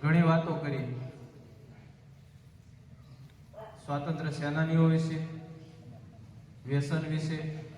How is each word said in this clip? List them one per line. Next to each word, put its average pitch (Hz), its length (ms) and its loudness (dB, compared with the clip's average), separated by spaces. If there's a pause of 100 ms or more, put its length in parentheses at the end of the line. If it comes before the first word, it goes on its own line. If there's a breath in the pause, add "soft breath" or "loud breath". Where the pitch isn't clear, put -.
ઘણી 160 200 6
વાતો 165 320 4
કરી 135 560 -4 (2750)
સ્વાતંત્ર્ય 151 440 -2
સેનાનીઓ 160 540 2
વિશે, 160 340 4 (1500)
વ્યસન 156 420 0
વિશે 156 560 -4 (140)